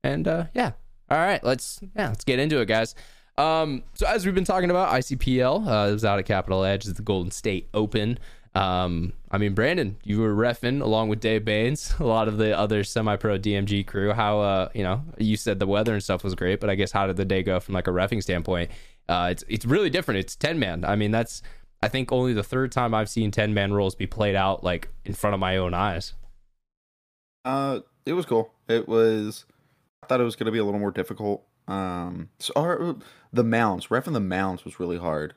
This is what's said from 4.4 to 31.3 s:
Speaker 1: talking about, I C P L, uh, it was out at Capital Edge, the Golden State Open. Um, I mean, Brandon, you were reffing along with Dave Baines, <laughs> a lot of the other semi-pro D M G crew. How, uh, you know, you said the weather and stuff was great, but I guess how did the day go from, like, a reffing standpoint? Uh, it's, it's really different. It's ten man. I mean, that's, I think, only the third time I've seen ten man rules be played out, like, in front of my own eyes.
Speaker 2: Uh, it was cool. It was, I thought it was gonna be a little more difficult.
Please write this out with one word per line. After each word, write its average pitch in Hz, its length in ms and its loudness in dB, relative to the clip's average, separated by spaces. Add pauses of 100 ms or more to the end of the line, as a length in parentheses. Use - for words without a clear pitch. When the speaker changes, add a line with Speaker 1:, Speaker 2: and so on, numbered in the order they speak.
Speaker 1:
talking 185 260 2
about, 180 220 4
I 123 80 4
C - 160 -4
P 127 260 2
L, 165 260 2
uh, 104 220 4
it 104 40 2
was 107 120 0
out 101 140 4
at 95 60 -4
Capital 95 380 0
Edge, 98 200 0
the 101 180 -6
Golden 95 300 -2
State - 420 -4
Open. 107 460 0 (340)
Um, 90 600 0 (180)
I 98 80 0
mean, 101 160 2
Brandon, 120 480 0
you 104 160 0
were 107 160 2
reffing 120 440 0
along 110 300 2
with 107 120 -2
Dave 110 240 2
Baines, 110 500 0
<laughs> - 40 -6
a 165 60 0
lot 110 220 4
of 107 100 -2
the 107 180 2
other 104 280 2
semi-pro 104 560 0
D 101 160 0
M 98 100 0
G 101 180 0
crew. 101 280 0
How, 104 300 2
uh, 98 340 2
you 104 80 -2
know, 95 180 0 (160)
you 107 200 2
said 104 200 -2
the 98 80 0
weather 107 280 2
and 101 100 -2
stuff 90 200 -2
was 95 120 -2
great, 92 240 0
but 104 100 0
I 98 60 2
guess 98 160 0
how 98 160 0
did 95 100 -2
the 98 80 0
day 95 160 0
go - 180 0
from, - 140 -6
like, 90 140 0
a 92 40 0
reffing 98 300 0
standpoint? 87 480 -2 (400)
Uh, 87 220 2
it's, 87 160 -6
it's 110 180 -4
really 170 240 2
different. 123 300 0
It's - 160 -6
ten 165 240 -2
man. 87 260 -2
I 104 120 2
mean, 104 140 2
that's, 113 300 -2 (400)
I 107 60 0
think, 127 240 -2
only 127 220 2
the 104 100 0
third 127 300 -2
time 120 200 2
I've 107 160 2
seen 107 220 0
ten 107 220 2
man 101 200 2
rules 101 220 2
be 95 120 -4
played 104 280 0
out, 95 300 2
like, 90 240 -2 (160)
in 101 80 -8
front 104 200 0
of 95 60 -2
my 92 180 0
own 90 160 0
eyes. 90 400 -2 (1300)
Speaker 2:
Uh, 135 340 0 (260)
it 147 80 -2
was 180 120 0
cool. 113 260 2 (160)
It 113 200 2
was, 110 580 2 (580)
I - 40 -20
thought 127 140 2
it 120 40 4
was 113 100 -4
gonna 113 160 -2
be 113 80 0
a 107 40 2
little 101 160 0
more 101 120 0
difficult. 101 520 -4 (240)